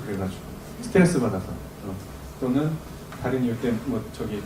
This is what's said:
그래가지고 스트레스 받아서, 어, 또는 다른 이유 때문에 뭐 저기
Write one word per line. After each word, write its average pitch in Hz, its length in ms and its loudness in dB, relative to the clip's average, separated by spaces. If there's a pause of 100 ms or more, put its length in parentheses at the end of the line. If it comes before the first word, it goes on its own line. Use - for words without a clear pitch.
그래가지고 95 460 -4 (320)
스트레스 170 380 6
받아서, 98 240 2 (420)
어, 95 80 -4 (460)
또는 139 300 4 (520)
다른 127 220 2
이유 117 160 2
때문에 120 240 2
뭐 113 180 0 (140)
저기 104 300 -4